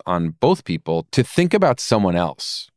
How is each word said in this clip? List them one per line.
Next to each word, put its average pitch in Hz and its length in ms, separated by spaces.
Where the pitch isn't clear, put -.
on 85 240
both - 360
people 80 460
to 123 120
think 175 300
about 180 260
someone 98 360
else, - 600